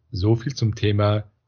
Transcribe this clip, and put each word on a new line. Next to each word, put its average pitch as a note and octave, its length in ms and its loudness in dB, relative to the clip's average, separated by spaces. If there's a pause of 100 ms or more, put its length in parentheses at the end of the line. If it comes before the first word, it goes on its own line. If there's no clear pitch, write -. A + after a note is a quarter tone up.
(120)
so G#2+ 240 2
viel C3 200 -6
zum A2 200 -2
Thema, G#2 540 0 (180)